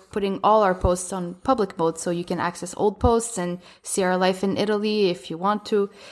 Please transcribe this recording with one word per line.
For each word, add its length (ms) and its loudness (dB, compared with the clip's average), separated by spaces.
putting 320 -2
all 220 6
our 100 4
posts 380 0
on 220 -6
public 280 0
mode, 200 2
so 120 -4
you 140 -2
can 160 -4
access 360 -6
old 220 0
posts 400 0
and 220 -4
see 200 -4
our 160 2
life 240 2
in 140 0
Italy 540 2
if 200 -8
you 80 -8
want 280 -2
to. 220 0